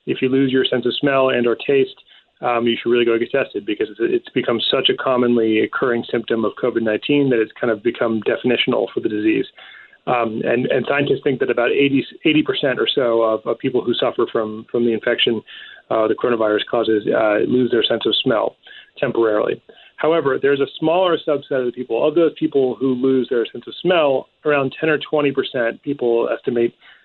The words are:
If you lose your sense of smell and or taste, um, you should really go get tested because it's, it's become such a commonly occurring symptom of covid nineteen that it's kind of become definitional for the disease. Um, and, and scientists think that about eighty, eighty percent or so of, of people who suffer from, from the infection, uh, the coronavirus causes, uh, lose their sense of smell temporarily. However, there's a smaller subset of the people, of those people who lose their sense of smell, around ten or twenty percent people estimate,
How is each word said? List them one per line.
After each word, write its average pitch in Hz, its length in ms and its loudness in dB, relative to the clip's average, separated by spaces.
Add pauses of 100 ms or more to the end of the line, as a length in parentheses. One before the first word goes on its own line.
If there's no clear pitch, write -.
If 123 160 -4
you 131 60 2
lose 131 240 2
your 131 140 2
sense 123 200 -2
of 120 140 0
smell 135 300 2
and 120 180 2
or 117 80 2
taste, 135 400 2 (460)
um, 120 260 0
you 117 80 0
should 117 140 -4
really 120 160 4
go 117 120 4
get 117 140 -4
tested 120 340 -2
because 107 240 -2
it's, 107 120 -10
it's 117 320 -2
become 117 260 0
such 131 300 0
a 131 120 -2
commonly 120 600 2
occurring 117 500 -2
symptom 117 320 -2
of 107 80 -2 (100)
covid 117 200 0
nineteen 135 480 0
that 120 100 2
it's 110 140 -2
kind 120 180 -2
of 101 100 -4
become 117 420 -2
definitional 117 720 0
for - 60 -8
the - 80 -2
disease. 107 380 0 (600)
Um, 113 360 -2
and, 123 240 0
and 127 220 0
scientists 139 340 0
think 135 180 0
that 135 100 0
about 120 200 0
eighty, 135 320 2 (220)
eighty 156 160 4
percent 135 380 -2
or 117 80 0
so 117 340 2
of, 110 240 0
of 120 140 -4
people 127 240 -2
who 120 100 0
suffer 120 380 -2
from, 110 400 -4
from 120 140 0
the 117 80 2
infection, 117 480 0 (500)
uh, 110 160 2
the 107 80 0
coronavirus 110 560 0
causes, 110 360 0
uh, 107 400 2
lose 123 220 2
their 117 140 2
sense 117 240 -2
of 110 80 0
smell 110 400 -2 (420)
temporarily. 113 640 0 (360)
However, 147 440 0
there's 139 200 2
a 135 60 0 (120)
smaller 170 380 2
subset 143 420 -4
of 127 60 -2
the 120 80 -2
people, 123 340 -2
of 151 80 0
those 165 240 4
people 135 360 0
who 131 200 0
lose 131 340 2
their 120 160 0
sense - 220 -12
of 113 140 -14
smell, 151 480 2 (160)
around 143 340 0
ten 160 100 0
or 151 80 2
twenty 147 340 0
percent 127 520 -4
people 120 500 0
estimate, 117 400 -2 (320)